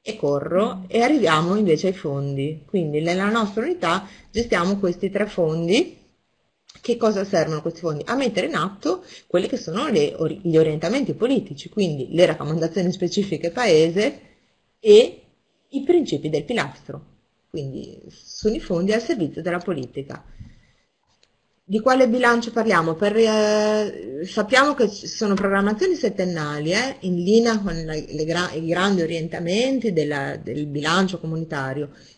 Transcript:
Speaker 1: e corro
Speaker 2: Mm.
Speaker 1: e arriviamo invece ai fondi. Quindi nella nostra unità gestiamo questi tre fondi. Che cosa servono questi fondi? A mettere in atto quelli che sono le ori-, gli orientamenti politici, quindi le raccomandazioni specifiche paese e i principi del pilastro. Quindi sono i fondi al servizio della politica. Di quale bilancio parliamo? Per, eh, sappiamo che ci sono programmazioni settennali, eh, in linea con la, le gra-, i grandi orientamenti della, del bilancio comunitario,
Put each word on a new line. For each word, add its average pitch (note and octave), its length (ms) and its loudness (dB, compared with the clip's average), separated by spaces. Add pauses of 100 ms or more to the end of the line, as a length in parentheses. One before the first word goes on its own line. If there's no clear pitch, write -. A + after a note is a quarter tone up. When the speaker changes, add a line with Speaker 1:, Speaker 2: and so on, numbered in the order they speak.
Speaker 1:
e - 160 -10
corro E3 600 -2
Speaker 2:
Mm. - 100 -12
Speaker 1:
e A3+ 140 0
arriviamo G3 560 4
invece F#3 320 2
ai F#3+ 60 0
fondi. C#3 720 -4
Quindi D3+ 340 -2
nella F#3 300 0
nostra A3 340 -2
unità F#3+ 420 -2 (240)
gestiamo G3+ 480 0
questi F#3+ 320 -2
tre G3+ 160 -2
fondi. E3+ 720 0 (840)
Che A#3 160 -2
cosa G#3+ 280 0
servono D#3 360 0
questi E3 200 -8
fondi? D#3 260 -4
A A3+ 80 -2
mettere A#3+ 320 -2
in D#4 80 -6
atto G3 500 -4 (220)
quelli - 220 0
che - 80 -4
sono A3+ 320 -4
le D#3 280 2
ori-, D#3 260 -4
gli E3+ 140 2
orientamenti D#3+ 560 2
politici, G#3+ 560 -2
quindi D#3 440 -2
le E3 120 6
raccomandazioni D#3+ 680 0
specifiche E3+ 580 -2
paese F#3 720 2 (580)
e A3 440 8 (460)
i C#4 140 -6
principi F3+ 480 2
del D3+ 140 -2
pilastro. C#3 720 -8 (340)
Quindi C#3 580 -10
sono - 460 -4
i D#4+ 60 -6
fondi F#3 320 -2
al A3+ 100 0
servizio F3+ 400 -4
della F3 160 -4
politica. C3+ 680 -8 (1400)
Di G#3 160 -2
quale B3+ 280 4
bilancio A#3+ 440 2
parliamo? F3 420 2
Per, G#3 220 0
eh, G#3+ 1080 0
sappiamo B3+ 500 2
che A#3+ 140 2
ci - 180 -8
sono G3+ 280 -2
programmazioni G3+ 600 2
settennali, E3+ 800 -2
eh, B3+ 280 -2
in F3+ 160 -2
linea A3 420 4
con F#3+ 160 -4 (100)
la, D#3+ 80 -6
le D#3 320 -4
gra-, E3+ 300 -2
i D#3+ 120 -6
grandi F3+ 360 2
orientamenti F3 880 -2
della, D3 440 -2
del D3 300 -8
bilancio E3 520 0
comunitario, D3 720 -6 (280)